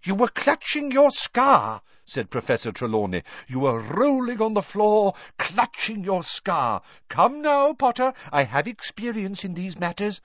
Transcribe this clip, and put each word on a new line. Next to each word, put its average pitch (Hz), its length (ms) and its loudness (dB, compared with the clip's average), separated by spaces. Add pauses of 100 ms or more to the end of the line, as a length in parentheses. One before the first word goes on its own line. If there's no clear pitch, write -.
You 190 140 -2
were 226 120 4
clutching 294 600 -2
your 269 200 6
scar, 190 680 2 (240)
said 120 240 -6
Professor 120 440 -2
Trelawney. 104 500 -2 (240)
You 127 140 -6
were 131 180 0
rolling 247 640 0
on 220 120 0
the 208 60 2
floor, 208 540 2 (240)
clutching 214 640 -2
your 185 200 0
scar. 135 600 -2 (260)
Come 240 340 2
now, 294 320 4
Potter, 254 380 0 (200)
I 147 100 2
have 135 240 0
experience 214 760 -8
in 185 100 -6
these 180 240 -8
matters. 190 460 -4